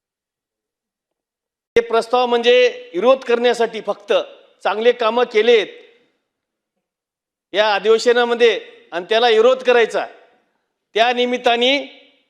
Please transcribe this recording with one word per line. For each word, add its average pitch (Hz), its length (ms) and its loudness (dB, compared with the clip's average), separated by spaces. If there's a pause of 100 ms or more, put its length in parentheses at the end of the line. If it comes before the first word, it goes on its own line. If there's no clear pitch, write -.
(1800)
ते 233 60 2
प्रस्ताव 233 440 0
म्हणजे 240 680 0
विरोध 247 300 2
करण्यासाठी, 233 580 -2
फक्त 202 320 -6 (500)
चांगले 214 280 0
कामं 233 320 -2
केलेत 233 440 2 (1900)
या 208 220 0
अधिवेशनामध्ये 226 920 0 (240)
आणि 175 180 -10
त्याला 226 180 0
विरोध 240 360 2
करायचा, 220 440 0 (840)
त्या 233 200 0
निमित्ताने 247 640 -2 (500)